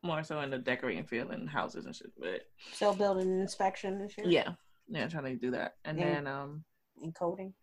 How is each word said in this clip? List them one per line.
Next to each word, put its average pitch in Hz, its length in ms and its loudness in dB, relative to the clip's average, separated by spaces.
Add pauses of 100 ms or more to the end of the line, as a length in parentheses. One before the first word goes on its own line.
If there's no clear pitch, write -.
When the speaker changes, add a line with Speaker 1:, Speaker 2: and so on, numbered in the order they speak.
Speaker 1:
more 160 220 0
so 156 160 -2
in 139 100 -2
the 131 80 0
decorating 123 460 0
field 120 260 -2
and - 180 -6
houses - 380 -2
and - 80 -10
shit, - 240 -14
but - 240 -4 (300)
Speaker 2:
So 208 200 6
building 190 480 4
inspection 190 600 0
and 208 100 -6
shit? 208 160 -4
Speaker 1:
Yeah. 170 240 6 (380)
Yeah, 135 200 -2
trying 160 160 -4
to 131 120 -2
do 123 160 0
that. - 320 -2
And 156 140 -2
Speaker 2:
And 151 100 2
Speaker 1:
then, 147 180 0
um, 139 380 -6 (380)
Speaker 2:
and 165 120 -6
coding? 185 480 -4